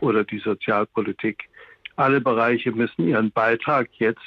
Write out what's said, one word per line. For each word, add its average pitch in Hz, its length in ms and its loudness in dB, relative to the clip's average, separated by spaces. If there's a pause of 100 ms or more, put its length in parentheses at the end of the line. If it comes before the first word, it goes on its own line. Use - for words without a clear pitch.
oder 107 220 2
die 104 140 -8
Sozialpolitik. 104 1120 -4 (460)
Alle 135 260 2
Bereiche 117 500 0
müssen 117 360 -2
ihren 110 240 2
Beitrag 117 600 0
jetzt 117 340 0